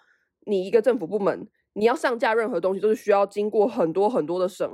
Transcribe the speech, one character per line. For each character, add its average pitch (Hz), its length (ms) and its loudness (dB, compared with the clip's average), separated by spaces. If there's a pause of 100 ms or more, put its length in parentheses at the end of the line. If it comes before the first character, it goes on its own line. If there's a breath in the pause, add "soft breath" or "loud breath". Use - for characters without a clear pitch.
(460 soft breath)
你 190 200 -2
一 196 40 -10
个 220 100 4
政 226 180 2
府 165 80 -8
部 196 120 -4
门 160 300 -2 (300)
你 214 60 0
要 233 100 4
上 247 240 -2
架 220 160 0
任 226 160 0
何 170 100 -2
东 190 140 0
西 185 60 -6
都 208 80 2
是 220 80 4
需 - 160 -4
要 202 120 4
经 208 240 -4
过 208 180 2
很 165 260 -2
多 202 180 2
很 175 160 0
多 175 120 -4
的 185 100 0
审 - 260 -6